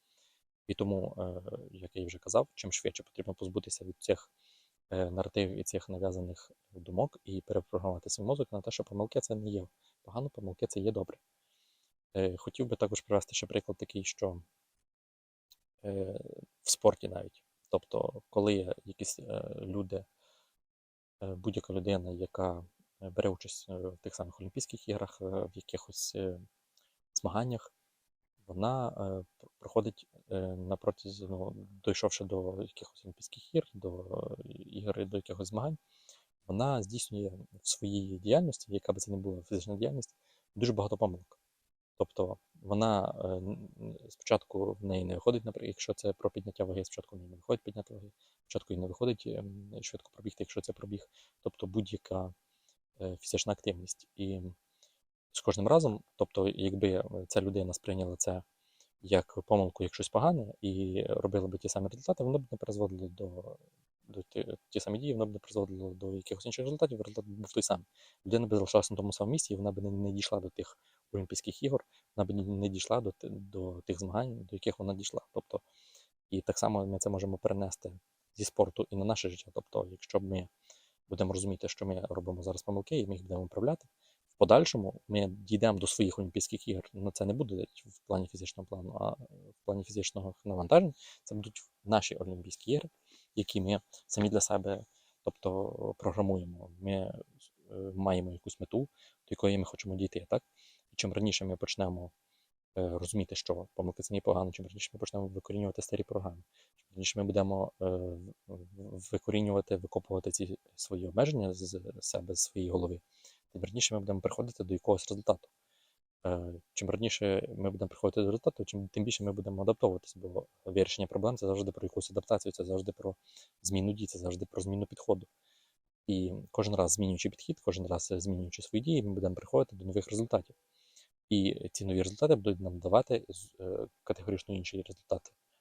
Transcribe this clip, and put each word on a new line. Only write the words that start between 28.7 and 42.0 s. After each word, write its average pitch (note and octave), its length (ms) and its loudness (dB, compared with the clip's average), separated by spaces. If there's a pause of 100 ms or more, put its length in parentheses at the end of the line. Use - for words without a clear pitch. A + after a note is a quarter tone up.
е, F#2+ 360 -4 (140)
пр-, - 100 -20 (100)
проходить, - 480 0 (240)
е, F#2+ 260 -2
на F#2 200 -2
протязі, G2 540 -4
ну, G2 360 -8 (180)
дійшовши G2+ 400 0
до F#2 380 -4
якихось - 420 -14
Олімпійських - 500 -16
ігор, D#3+ 200 2
до, F#2 300 -8 (340)
е, - 140 -14
ігор G2+ 480 -6
і G2+ 40 -2
до G2 120 -4
якихось F#2+ 320 -6
змагань, B2 300 -2 (680)
вона A#2+ 360 0
здійснює G2+ 480 -4 (320)
в - 60 -2
своїй G2 500 -2
діяльності, B2 540 2
яка G2+ 200 0
би G2 80 -4
це - 100 -6
не G2+ 60 -2
була F#2+ 260 -4
фізична G2+ 340 -2
діяльність, B2+ 400 -4 (380)
дуже A#2+ 180 2
багато G#2 240 0
помилок. F2 420 -2 (600)
Тобто - 380 0 (180)